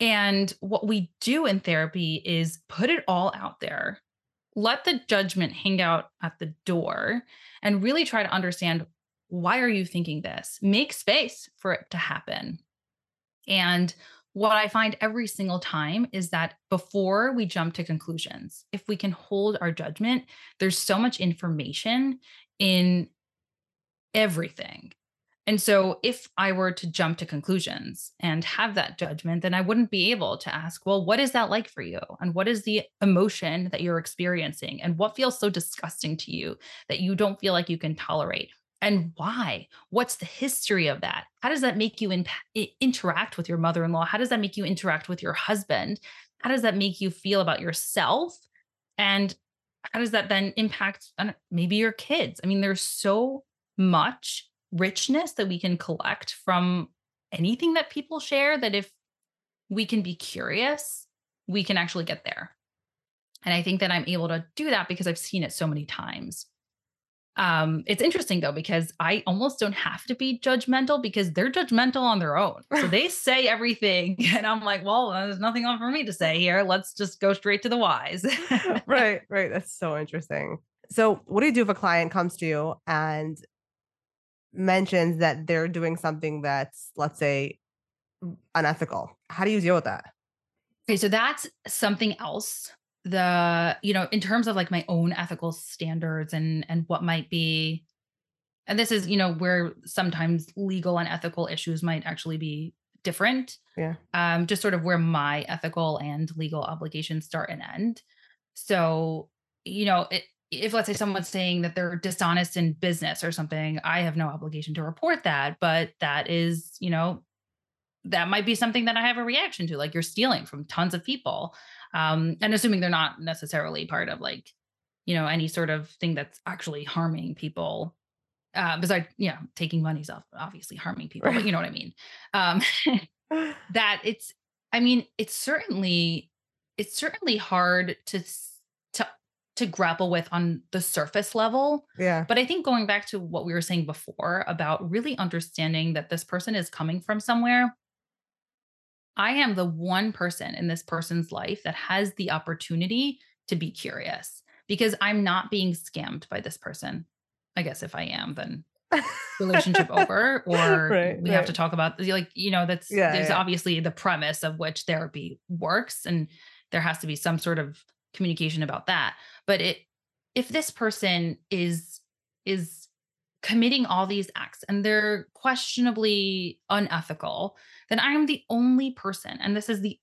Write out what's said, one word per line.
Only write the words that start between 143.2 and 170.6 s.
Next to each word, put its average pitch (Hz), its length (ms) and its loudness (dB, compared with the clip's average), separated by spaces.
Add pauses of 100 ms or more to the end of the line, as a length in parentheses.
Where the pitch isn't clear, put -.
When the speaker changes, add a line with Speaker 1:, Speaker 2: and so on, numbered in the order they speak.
Speaker 1:
we 170 80 -2
were 170 80 2
saying 170 260 0
before - 600 -4
about 160 420 -2
really 240 300 -2
understanding 165 760 -2
that 151 140 -4
this 170 160 -4
person 180 300 -4
is 180 160 -2
coming 160 300 -4
from 214 200 -4
somewhere, 240 540 4 (1400)
I 214 160 2
am 269 220 4
the 185 100 2
one 180 480 0
person - 420 -4
in 170 140 -2
this 165 140 -2
person's 165 500 -2
life - 320 -6
that 160 100 -2
has 196 400 -2
the 185 160 -4
opportunity 180 920 -2 (280)
to 190 80 0
be 160 140 -4
curious - 720 -10 (260)
because 208 320 2
I'm 208 220 2
not 185 280 0
being 185 240 0
scammed - 540 -10
by - 120 -6
this - 160 -12
person. - 500 -10 (500)
I 180 60 0
guess - 200 -8
if - 120 -12
I 160 100 -6
am, - 300 -8
then - 300 -10 (260)
Speaker 2:
<laughs> 302 140 2 (340)
Speaker 1:
relationship 196 520 4
over, 262 560 2
or 165 520 4
Speaker 2:
Right, 180 240 0
Speaker 1:
we 175 100 2
have 185 120 6
Speaker 2:
right. - 20 -2
Speaker 1:
to 175 60 -4
talk 165 200 0
about, 160 280 0
like, 185 340 0
you 196 160 -4
know, 180 160 2
that's, 170 240 -4
Speaker 2:
Yeah, 196 180 4
Speaker 1:
there's 156 220 2
Speaker 2:
yeah. 190 80 4
Speaker 1:
obviously 175 420 0
the 165 100 0
premise 156 540 -2
of 160 140 -4
which 160 240 -4
therapy 160 640 -6
works, 175 580 -2
and 170 220 0 (420)
there 170 100 0
has 160 200 -2
to 165 60 -8
be 151 100 -4
some 165 220 0
sort 165 200 0
of 147 260 -6 (300)
communication 165 480 -2
about - 240 -4
that. 165 300 0 (300)
But 196 140 4
it, 180 180 -2 (560)
if 254 140 -2
this 311 220 -2